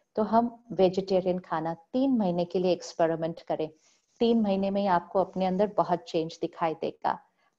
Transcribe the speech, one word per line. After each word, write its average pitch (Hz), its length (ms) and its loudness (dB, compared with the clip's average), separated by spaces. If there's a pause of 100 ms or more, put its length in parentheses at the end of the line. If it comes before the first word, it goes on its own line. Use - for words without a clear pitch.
(160)
तो 220 60 2
हम 226 280 2 (220)
vegetarian 185 680 2
खाना 165 360 -4 (180)
तीन 262 240 2
महीने 175 280 0
के 175 140 -4
लिए 180 140 2
experiment 165 680 -2
करें। 156 260 -4 (520)
तीन 233 200 4
महीने 196 300 0
में 202 100 -2
ही 202 80 0
आपको 180 320 0
अपने 185 260 -2
अंदर 185 300 0
बहुत 170 320 0
change 160 320 -4
दिखाई 165 340 -4
देगा। - 440 -4 (400)